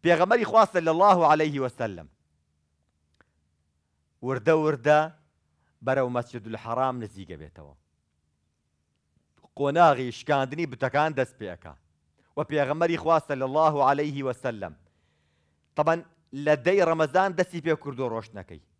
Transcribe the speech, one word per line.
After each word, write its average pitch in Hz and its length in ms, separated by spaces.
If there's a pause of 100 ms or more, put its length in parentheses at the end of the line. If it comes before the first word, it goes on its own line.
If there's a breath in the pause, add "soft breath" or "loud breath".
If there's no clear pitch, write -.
پێغەمبەری 185 400
خوا 214 200
صلی 165 300
الله 185 320
عليه 151 340
وسلم 107 480 (2250)
وردە 131 400
وردە 151 380 (840)
بەرەو 131 300
مەسجد 120 300
الحرام 120 480 (100)
نزیکە 98 360
بێتەوە. 73 340 (1800)
قۆناغی 139 560
شکاندنی 147 540
بتەکان 139 520
دەست 127 200
پێ 107 140
ئەکا. 80 220 (640)
و 143 80
پێغەمبەری 151 520
خوا 160 220
صلی 139 240
الله 147 420
عليه 139 380
وسلم، 113 540 (1000)
طبعاً، 160 200 (360)
لە 147 220 (120)
دەی 196 180
ڕەمەزان 165 540
دەستی 175 220
پێ 156 220
کردو 127 300
ڕۆشتنەکەی. 101 500 (180)